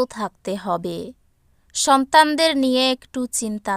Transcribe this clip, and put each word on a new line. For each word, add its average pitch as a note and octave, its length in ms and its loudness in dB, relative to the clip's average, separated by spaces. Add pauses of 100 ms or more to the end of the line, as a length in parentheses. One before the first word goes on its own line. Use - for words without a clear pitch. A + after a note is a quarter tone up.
থাকতে G3 460 -8
হবে। F3 420 -6 (760)
সন্তানদের D4+ 840 4
নিয়ে C4 340 2
একটু B3+ 340 -6
চিন্তা G#3+ 520 -6